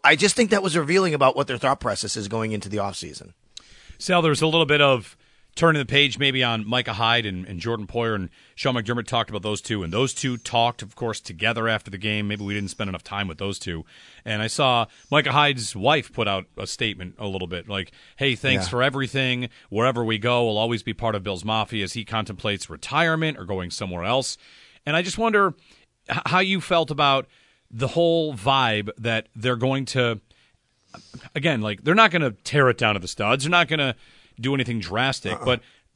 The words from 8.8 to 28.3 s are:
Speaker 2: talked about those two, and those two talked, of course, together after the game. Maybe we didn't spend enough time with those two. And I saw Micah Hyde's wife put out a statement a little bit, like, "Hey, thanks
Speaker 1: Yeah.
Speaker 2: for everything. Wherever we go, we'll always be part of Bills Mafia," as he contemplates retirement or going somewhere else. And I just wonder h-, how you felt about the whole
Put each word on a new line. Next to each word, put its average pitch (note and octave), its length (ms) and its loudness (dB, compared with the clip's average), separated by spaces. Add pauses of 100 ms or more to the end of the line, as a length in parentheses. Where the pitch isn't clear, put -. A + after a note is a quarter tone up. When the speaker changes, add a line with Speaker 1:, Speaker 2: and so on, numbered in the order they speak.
Speaker 2:
talked A2+ 240 -2
about G#2 120 -8
those G#2 180 -4
two, G#2 220 -4
and E2 100 -4
those B2 200 0
two B2+ 240 -4
talked, A#2 460 -2
of G#2 140 -16
course, A2+ 240 -6
together A2+ 480 -2
after G#2+ 220 -4
the G2 80 -10
game. G#2 300 -2
Maybe G#2 160 -6
we G2+ 100 -4
didn't G2+ 160 -6
spend G#2 180 -6
enough F#2 160 -8
time G2+ 240 -6
with D#2+ 100 -10
those G2 200 -4
two. E2 260 -8 (400)
And G#2+ 180 -4
I A2+ 60 -4
saw B2 380 2 (240)
Micah C#3+ 220 2
Hyde's C3+ 440 2
wife C3 360 2
put A2+ 140 -2
out F#2+ 200 -2 (100)
a G2+ 100 -8
statement F#2 520 -6
a A2 80 -8
little F#2 220 -4
bit, F2 200 -8
like, G2 240 -6 (240)
"Hey, C#3 180 0
thanks B2+ 300 0
Speaker 1:
Yeah. F2+ 60 -4
Speaker 2:
for B2 120 0
everything. C3 680 -2 (220)
Wherever A#2+ 340 2
we A2 140 0
go, A#2+ 260 2
we'll G#2+ 140 0
always A2+ 240 0
be A2 120 -6
part A2+ 200 -2
of G2 80 -4
Bills F#2 220 -6
Mafia," A2 400 -2
as F2 80 -6
he A2+ 120 -8
contemplates G2+ 640 -4
retirement D#3+ 680 -2
or F#2 60 -12
going F2+ 260 -4
somewhere F2+ 340 -6
else. B2+ 320 0 (500)
And D3+ 100 -2
I F3+ 60 2
just F3+ 160 -6
wonder G#3 360 4 (560)
h-, - 160 -2
how F#3 140 2
you F#3+ 200 2
felt E3 300 2
about C#3 360 2 (440)
the A#2 180 -2
whole E3 460 2